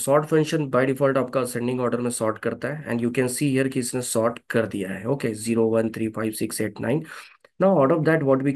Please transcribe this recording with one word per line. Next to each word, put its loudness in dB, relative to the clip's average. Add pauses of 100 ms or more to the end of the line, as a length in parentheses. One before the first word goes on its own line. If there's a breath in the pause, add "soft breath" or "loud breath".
sort 4
function 0
by 2
default 2
आपका 0
असेंडिंग -2
ऑर्डर 0
में -2
सॉर्ट -2
करता -4
है, -8
and -2
you -2
can 0
see 0
here 0
कि -2
इसने -4
सॉर्ट 0 (120)
कर 2
दिया -4
है। -8
Okay, -2 (140)
zero, 4 (120)
one, 0
three, -2
five, -4
six, -4
eight, -4
nine। 0 (580 loud breath)
Now 6
out 6
of 2
that 4
what 4
we 2